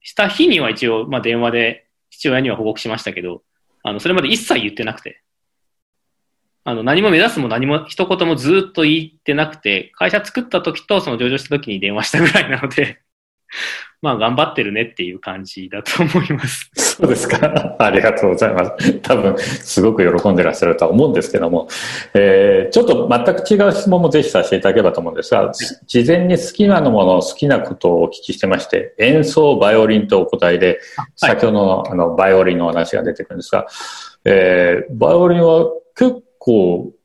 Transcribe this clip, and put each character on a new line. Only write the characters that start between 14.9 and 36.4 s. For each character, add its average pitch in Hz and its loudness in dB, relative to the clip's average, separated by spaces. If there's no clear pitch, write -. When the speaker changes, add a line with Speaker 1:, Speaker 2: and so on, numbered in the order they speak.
Speaker 1:
て - -10
い 90 -10
う 92 -16
感 95 -12
じ 95 -18
だ 104 -12
と - -4
思 165 0
い - -6
ま 139 -6
す。 - -10
Speaker 2:
そ - -4
う - 2
で 123 2
す - -6
か。 147 -2
<laughs> - -4
あ 107 4
り 95 2
が 110 4
と 107 -2
う 95 4
ご 90 0
ざ 107 0
い 104 -2
ま 90 -2
す。 - 0
多 - 2
分、 98 0
す - -6
ご 110 4
く 87 2
喜 101 2
ん 90 2
で 90 2
ら 78 2
っ - -4
し - -4
ゃ 90 2
る 82 2
と - 0
は 80 2
思 120 4
う 139 2
ん - -2
で - 0
す - -8
け 107 0
ど 85 -2
も、 85 -2
え 98 4
ー、 - -6
ち 233 4
ょ 240 4
っ - 2
と 131 2
全 - 2
く 196 2
違 - 4
う 190 2
質 202 -2
問 180 4
も 160 2
ぜ 151 4
ひ - 0
さ 90 0
せ - -4
て 95 0
い - -2
た 98 2
だ 95 2
け - 4
れ 107 2
ば 90 2
と - -4
思 82 -6
う 82 -10
ん - -10
で - -6
す - -6
が、 104 2
Speaker 1:
は - -4
い。 - -12
Speaker 2:
事 120 2
前 175 2
に 180 2
好 - -6
き 208 2
な 180 4
も 113 2
の、 92 2
好 - -8
き - -2
な 127 2
こ 90 -8
と - 2
を 85 2
お 85 0
聞 - -6
き - -10
し - -14
て - -2
ま 95 0
し - -8
て、 - -4
演 147 4
奏、 147 2
バ 101 4
イ 110 4
オ 110 4
リ 110 4
ン 104 0
と 98 4
お 87 0
答 87 0
え 87 0
で、 90 2
Speaker 1:
あ、 - -10
は - -10
い。 - -20
Speaker 2:
先 117 2
ほ - -
ど 113 2
の、 95 2
あ 98 -8
の、 85 0
バ 95 4
イ 98 6
オ 95 6
リ 90 2
ン 87 -2
の 85 -2
お - 0
話 82 -2
が 87 -2
出 82 -4
て - -12
く - -20
る 90 -12
ん - -10
で 90 -12
す - -16
が、 - -2
え 90 2
ー、 127 -12
バ 135 2
イ - 4
オ 175 4
リ 175 2
ン 175 2
は 165 4
結 254 0
構 92 0